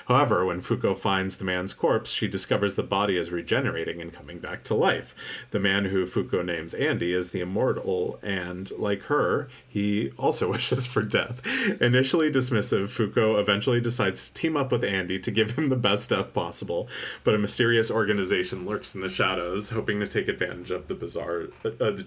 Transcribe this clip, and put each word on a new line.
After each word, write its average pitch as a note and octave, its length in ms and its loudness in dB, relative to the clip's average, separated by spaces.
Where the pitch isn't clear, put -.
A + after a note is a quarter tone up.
However, A#2 380 4
when F2+ 160 0
Fuko G2 360 0
finds F#2+ 400 0
the - 100 -8
man's F#2 260 -2
corpse, A#2+ 380 2
she - 180 0
discovers G2+ 460 0
the G#2 80 0
body G2 340 2
is E2+ 140 -2
regenerating E2+ 720 -2
and E2 100 -12
coming E2 260 -14
back E2+ 260 -10
to A2 100 -2
life. G#2+ 400 0
The G2+ 80 0
man G2 260 2
who F#2 200 2
Fuko F#2 380 0
names E2 300 -4
Andy G2+ 400 0
is F2+ 160 -2
the F#2 100 -4
immortal, F#2+ 840 0
and, F#2 500 -4
like G2+ 320 -2
her, C3 440 0
he G#2 500 0
also A#2+ 320 0
<laughs> - 20 0
wishes - 340 0
for - 160 0
death. G#2 380 -2
Initially C3 500 4
dismissive, A#2+ 580 2
Fuko A2 520 2
eventually G#2 400 4
decides A2+ 480 0
to - 60 -16
team D#3+ 220 0
up C3 160 0
with A#2+ 120 2
Andy F#2+ 360 0
to - 100 -4
give G#2+ 220 2
him D#3 160 0
the C3 80 2
best G#2 340 2
death G2 240 0
possible, F2+ 540 -2
but A#2 100 6
a G#2+ 40 4
mysterious A2+ 520 4
organization G2 760 0
lurks G#2 280 -6
in G2 60 -8
the F#2+ 80 -4
shadows, F#2+ 640 -2
hoping G#2 300 -2
to G2+ 60 -2
take G2 220 -2
advantage F2+ 440 -4
of F2 160 -6
the F#2+ 60 -4
bizarre, E2+ 500 -6
uh, A2+ 60 -2
the G2 160 -4